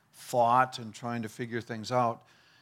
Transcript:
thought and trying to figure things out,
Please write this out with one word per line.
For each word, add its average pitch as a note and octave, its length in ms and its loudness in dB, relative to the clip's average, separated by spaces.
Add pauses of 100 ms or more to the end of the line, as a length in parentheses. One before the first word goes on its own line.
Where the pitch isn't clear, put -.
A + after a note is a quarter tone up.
(140)
thought B2 680 2
and A2 140 -12
trying A#2+ 300 -6
to A2 60 -8
figure A#2+ 300 -8
things A2 320 -8
out, A#2+ 320 0 (380)